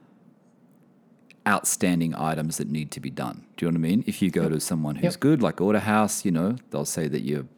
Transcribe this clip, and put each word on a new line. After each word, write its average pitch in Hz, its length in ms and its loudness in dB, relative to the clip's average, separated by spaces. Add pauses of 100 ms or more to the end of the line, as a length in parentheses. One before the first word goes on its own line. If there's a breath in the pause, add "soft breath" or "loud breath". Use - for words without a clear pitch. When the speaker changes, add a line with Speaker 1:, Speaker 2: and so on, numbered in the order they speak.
(1500 soft breath)
Speaker 1:
outstanding 87 720 2
items 80 400 -2
that - 140 -6
need 76 220 -4
to - 80 -12
be 67 100 -8
done. - 340 -8 (140)
Do 85 80 0
you 85 40 2
know 82 80 2
what 80 80 2
I 80 40 2
mean? 101 160 4
If 101 160 -2
you 92 80 4
go 85 140 2
Speaker 2:
Yep. 78 80 2
Speaker 1:
to 78 80 0
someone 76 360 -2
who's 175 200 0
Speaker 2:
Yep. - 40 -12
Speaker 1:
good, 143 220 4
like 87 140 2
Autohaus, 104 680 2
you 101 60 2
know, 90 260 0 (140)
they'll 73 160 -4
say 80 220 -2
that 69 160 -2
your 71 200 -4 (140)